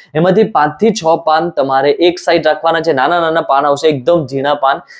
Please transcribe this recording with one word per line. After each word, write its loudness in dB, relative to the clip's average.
એમાંથી 2
પાંચ -2
થી 2
છ -2
પાન 0
તમારે 0
એક 0
સાઈડ 0
રાખવાના 0
છે. -2
નાના 0
નાના 0
પાન 0
આવશે, 0
એકદમ 0
ઝીણા -2
પાન, -2